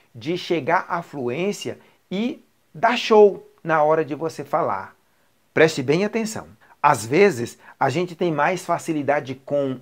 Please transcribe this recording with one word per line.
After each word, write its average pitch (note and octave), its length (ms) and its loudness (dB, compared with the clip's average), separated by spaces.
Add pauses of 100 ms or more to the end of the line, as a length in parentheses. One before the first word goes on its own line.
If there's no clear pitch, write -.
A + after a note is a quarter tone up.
(140)
de C3 220 -6
chegar E3 500 -2
à F3 140 -6
fluência C#3+ 800 -6 (320)
e G#3+ 340 -6 (300)
dar A3+ 220 0
show G#3+ 540 4 (120)
na D#3+ 200 2
hora D#3 220 4
de C#3+ 100 -8
você D3+ 300 -8
falar. A#2+ 500 -4 (600)
Preste D3+ 280 4
bem D3+ 220 0
atenção. G#3 420 -4 (360)
Às C3 240 4
vezes, C3+ 500 2 (240)
a C3+ 80 2
gente E3+ 260 -4
tem F3 160 -2
mais D#3+ 320 0
facilidade C#3+ 720 -4
com C3+ 480 -4